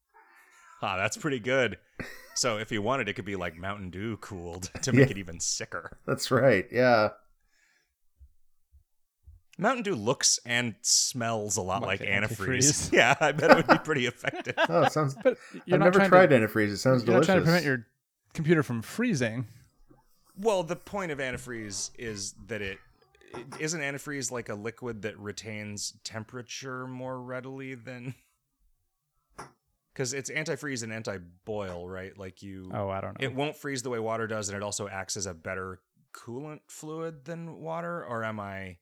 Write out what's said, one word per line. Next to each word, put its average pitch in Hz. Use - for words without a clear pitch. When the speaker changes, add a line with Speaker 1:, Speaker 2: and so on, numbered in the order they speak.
Speaker 1:
Ah, 98
that's 101
pretty 139
good. 120
So 117
if 110
you 107
wanted, 117
it 101
could 104
be, 98
like, 87
Mountain 98
Dew 98
cooled 90
<laughs> -
to -
make 127
Speaker 2:
Yeah. 117
Speaker 1:
it 98
even 85
sicker. -
Speaker 2:
That's -
right, 120
yeah. 120
Speaker 1:
Mountain 240
Dew 190
looks 117
and 120
smells 113
a 107
lot 95
Speaker 3:
Like 95
Speaker 1:
like -
antifreeze. 101
<laughs> 127
Speaker 3:
antifreeze. -
Speaker 1:
Yeah, 135
I 151
bet 156
it 160
would 165
be 285
pretty 147
effective. 123
Speaker 2:
<laughs> 330
Oh, 165
it -
sounds, 135
Speaker 3:
But 254
you're 175
Speaker 2:
I've 185
Speaker 3:
not -
Speaker 2:
never 185
Speaker 3:
trying 196
Speaker 2:
tried 180
Speaker 3:
to, 131
Speaker 2:
antifreeze. 107
It 101
sounds 127
Speaker 3:
you're 117
not -
trying 185
to -
prevent 165
Speaker 2:
delicious. -
Speaker 3:
your 127
computer 160
from 117
freezing. 123
Speaker 1:
Well, 190
the 165
point 190
of 139
antifreeze 120
is 107
that 107
it, 98
it, 120
isn't 156
antifreeze, 139
like, 120
a 110
liquid 113
that 101
retains 104
temperature 127
more 127
readily 131
than, 123
'cause 127
it's 139
antifreeze 143
and 110
anti-boil, 95
right? 92
Like, 95
you, 95
Speaker 3:
Oh, 101
I 98
don't 98
know. 131
Speaker 1:
it 117
won't 147
freeze 139
the 131
way 120
water 110
does, 107
and 101
it 101
also 101
acts 95
as 92
a 92
better 92
coolant 143
fluid 160
than 165
water, 170
or 113
am 110
I 95